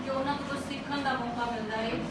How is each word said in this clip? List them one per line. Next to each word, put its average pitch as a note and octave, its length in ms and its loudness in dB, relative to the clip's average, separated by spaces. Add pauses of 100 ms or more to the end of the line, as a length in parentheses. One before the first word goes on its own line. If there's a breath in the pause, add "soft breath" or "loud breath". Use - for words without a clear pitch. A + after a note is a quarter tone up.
ਕਿ C4+ 60 -2
ਉਹਨਾਂ C4+ 240 2
ਤੋਂ C#4+ 120 -2
ਕੁਝ C#4 120 -2
ਸਿੱਖਣ C#4 440 -2
ਦਾ C4+ 100 4
ਮੌਕਾ A#3+ 380 0
ਮਿਲਦਾ A3 260 0
ਹੈ, A3 140 2 (200)